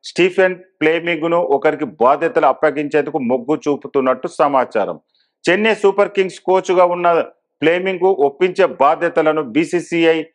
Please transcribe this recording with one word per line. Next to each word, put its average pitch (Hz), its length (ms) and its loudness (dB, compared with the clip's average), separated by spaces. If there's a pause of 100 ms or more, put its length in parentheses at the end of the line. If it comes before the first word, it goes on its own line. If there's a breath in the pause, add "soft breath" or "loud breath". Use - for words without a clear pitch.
స్టీఫెన్ 185 500 0
ఫ్లెమింగ్ను 165 800 -2
ఒకరికి 156 480 0
బాధ్యతలు 143 600 0
అప్పగించేందుకు 147 720 -2
మొగ్గు 127 380 -2
చూపుతున్నట్టు 131 720 -2
సమాచారం. 120 720 -2 (500)
చెన్నై 208 240 0
సూపర్ 196 340 2
కింగ్స్ 190 320 -4
కోచ్గా 185 440 2
ఉన్న 175 360 2 (420)
ఫ్లెమింగ్కు 180 440 0
ఒప్పించే 180 600 0
బాధ్యతలను 156 760 0
బీసీసీఐ 160 800 0 (120)